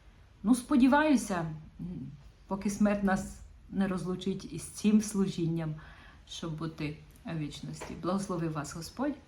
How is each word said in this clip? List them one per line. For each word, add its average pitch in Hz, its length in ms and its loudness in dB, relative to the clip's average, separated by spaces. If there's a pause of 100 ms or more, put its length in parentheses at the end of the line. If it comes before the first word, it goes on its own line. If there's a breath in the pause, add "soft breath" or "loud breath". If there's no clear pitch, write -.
(420 soft breath)
Ну, 208 120 4
сподіваюся, 247 1000 4 (260)
м, 160 300 -10 (360)
поки 196 240 -2
смерть 202 340 4
нас 190 360 0 (300)
не 190 180 0
розлучить 180 640 -4
із 156 100 -8
цим 214 400 4
служінням, 165 720 0 (540 loud breath)
щоб 160 280 -8
бути 156 420 -6 (260)
в 165 140 -6
вічності. 151 640 -8
Благословив 170 500 -2
вас 147 220 -6
Господь. 240 400 -4 (140)